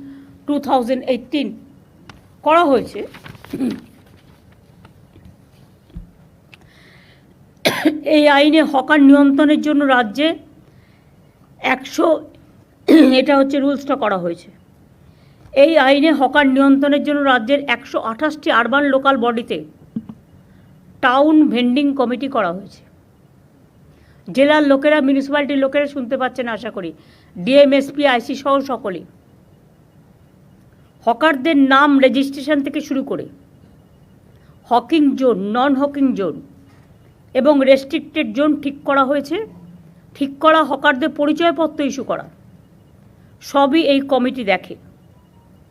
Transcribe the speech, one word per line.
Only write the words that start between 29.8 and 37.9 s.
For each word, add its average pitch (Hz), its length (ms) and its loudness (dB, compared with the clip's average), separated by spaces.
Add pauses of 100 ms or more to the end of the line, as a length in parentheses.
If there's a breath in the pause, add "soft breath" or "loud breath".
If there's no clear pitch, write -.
হকারদের 285 520 0 (140)
নাম 277 180 4 (140)
রেজিস্ট্রেশন 277 640 0
থেকে 294 220 -8
শুরু 269 220 -4
করে 147 160 -8 (1400 soft breath)
হকিং 247 320 0 (180)
জোন, 247 160 2 (180)
নন 262 260 0
হকিং 277 260 -2 (120)
জোন 175 160 -4 (1000 soft breath)
এবং 262 200 2 (160)
রেস্ট্রিক্টেড 269 640 -2